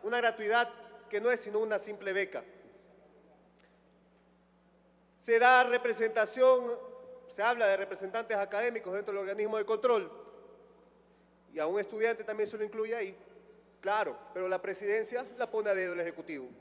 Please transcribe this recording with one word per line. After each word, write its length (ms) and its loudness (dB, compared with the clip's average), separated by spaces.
una 160 -2
gratuidad 500 2
que 100 -2
no 80 2
es 120 2
sino 180 -4
una 180 0
simple 360 -6
beca. 300 -2
Se 160 4
da 280 8
representación, 1040 4
se 160 -4
habla 240 2
de 100 4
representantes 580 -4
académicos 600 -4
dentro 180 -6
del 80 -4
organismo 360 -2
de 80 -2
control, 460 2
y 60 -6
a 80 0
un 120 0
estudiante 440 -2
también 260 -2
se 80 -10
lo 60 -4
incluye 320 -4
ahí, 200 -6
claro, 380 0
pero 140 -4
la 120 0
presidencia 640 -2
la 140 -4
pone 180 0
a 60 4
dedo 180 -2
el 60 -4
Ejecutivo. 480 -6